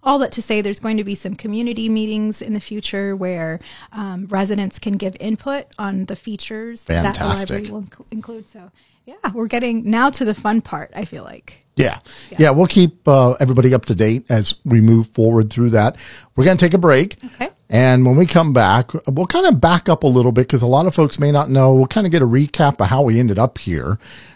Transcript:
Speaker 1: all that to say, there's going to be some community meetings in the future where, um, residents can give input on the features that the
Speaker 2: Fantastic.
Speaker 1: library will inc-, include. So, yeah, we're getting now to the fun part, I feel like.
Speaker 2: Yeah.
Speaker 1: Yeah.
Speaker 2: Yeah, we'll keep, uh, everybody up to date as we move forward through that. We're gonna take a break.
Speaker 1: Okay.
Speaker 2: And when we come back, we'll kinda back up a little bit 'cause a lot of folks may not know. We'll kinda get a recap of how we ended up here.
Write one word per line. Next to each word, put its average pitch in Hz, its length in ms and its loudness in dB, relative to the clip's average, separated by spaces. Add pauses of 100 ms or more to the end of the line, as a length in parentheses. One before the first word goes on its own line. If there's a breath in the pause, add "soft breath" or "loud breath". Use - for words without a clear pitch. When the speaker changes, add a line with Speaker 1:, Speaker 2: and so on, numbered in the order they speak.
Speaker 1:
all 269 200 0
that - 120 -2
to 226 100 -10
say, 208 180 -2
there's 202 180 -6
going 220 200 -4
to 208 40 -4
be 196 140 -8
some 190 180 -12
community 226 540 -8
meetings 214 520 -4
in 214 140 -8
the 202 60 -6
future 202 560 -8
where, 170 420 -6 (340 loud breath)
um, 196 340 -10
residents 196 520 -4
can 202 180 -6
give 190 220 -8
input 277 480 -8 (100)
on 196 280 -8
the 185 100 -12
features 226 720 -14
that 170 180 -2
the 202 160 -4
Speaker 2:
Fantastic. 196 320 -6
Speaker 1:
library 208 220 -10
will 208 100 -12
inc-, - 300 -20
include. 220 360 -14
So, 190 220 -20 (360)
yeah, 262 280 -12
we're 226 140 -6
getting 233 420 -4
now 233 200 2
to 277 140 -6
the 214 120 -2
fun 214 240 -2
part, - 340 -12
I 202 100 -10
feel 156 200 -16
like. - 400 -20 (100)
Speaker 2:
Yeah. 131 240 -2 (320 loud breath)
Speaker 1:
Yeah. 185 80 -12
Speaker 2:
Yeah, 156 120 6
we'll 165 180 4
keep, - 400 2
uh, 131 240 6
everybody 127 420 2
up 123 120 -2
to 113 100 -2
date 110 320 0
as 107 260 0 (100)
we 120 160 4
move 113 280 6
forward 113 420 2
through 120 200 0
that. 110 260 2 (400 loud breath)
We're 131 80 2
gonna 185 140 4
take 175 160 2
a 196 40 2
break. 170 460 2
Speaker 1:
Okay. 269 260 -10 (180)
Speaker 2:
And 127 380 4
when 127 100 4
we 175 100 4
come 160 260 2
back, 113 400 2 (160)
we'll 151 180 -2
kinda 349 260 2
back 170 360 2
up 160 160 0
a 143 40 4
little 123 240 4
bit 123 160 0
'cause 123 140 0
a 123 40 0
lot 139 200 2
of 180 80 -2
folks 156 240 0
may 147 140 0
not 143 180 0
know. 131 220 4
We'll 131 140 4
kinda 202 220 -2
get 160 140 2
a 127 40 4
recap 143 540 0
of 98 60 2
how 131 160 0
we 117 160 2
ended 107 200 0
up 120 200 -2
here. 82 400 -4 (380 loud breath)